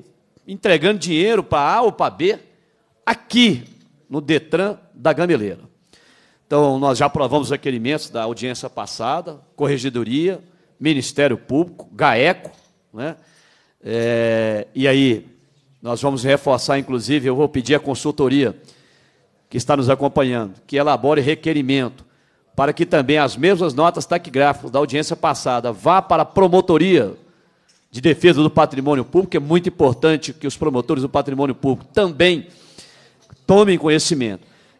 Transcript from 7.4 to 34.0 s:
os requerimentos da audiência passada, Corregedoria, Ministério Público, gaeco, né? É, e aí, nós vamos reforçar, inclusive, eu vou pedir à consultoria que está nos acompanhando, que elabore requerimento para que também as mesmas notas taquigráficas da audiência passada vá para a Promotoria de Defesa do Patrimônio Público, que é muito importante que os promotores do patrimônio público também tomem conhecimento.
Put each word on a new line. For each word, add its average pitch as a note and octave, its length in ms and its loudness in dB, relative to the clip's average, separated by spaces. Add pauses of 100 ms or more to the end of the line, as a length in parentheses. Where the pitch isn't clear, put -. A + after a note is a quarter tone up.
os - 40 -4
requerimentos C3+ 600 -6
da A2+ 120 -8
audiência A#2 460 -8
passada, C#3+ 680 -8 (160)
Corregedoria, C3+ 880 -4 (360)
Ministério C#3 580 0
Público, - 540 -4
gaeco, C#3 600 0 (420)
né? C#3 220 -10 (680)
É, A2+ 920 -2
e C3 120 0
aí, C3 380 2 (560)
nós A#2 200 -6
vamos C3+ 220 -2
reforçar, C#3 540 0
inclusive, B2+ 520 -2
eu B2+ 60 0
vou C#3+ 120 2
pedir C#3 280 -2
à C#3+ 40 2
consultoria C#3 800 -2 (880)
que - 60 -10
está C#3+ 220 0
nos B2+ 120 0
acompanhando, B2+ 800 -2
que C#3 80 -6
elabore C#3+ 460 2
requerimento C#3 840 -2 (520)
para C#3 160 0
que E3+ 120 0
também D3+ 320 2
as B2+ 200 0
mesmas E3 360 2
notas D#3+ 320 0
taquigráficas C#3+ 640 -2
da B2+ 100 -2
audiência D3 360 -4
passada B2 560 -2
vá D#3+ 300 2
para E3 220 2
a - 20 0
Promotoria F3 880 2 (760)
de B2 120 -12
Defesa D3+ 420 4
do D3+ 60 4
Patrimônio C#3+ 560 0
Público, F3+ 260 0
que F3 60 -2
é - 20 2
muito E3+ 300 -2
importante D3 640 0
que - 120 -12
os C3+ 120 -6
promotores C3+ 440 -2
do C3+ 60 -4
patrimônio C#3 480 -2
público C3+ 380 -4
também F3 540 2 (1000)
tomem G3 300 6
conhecimento. D3 680 0 (340)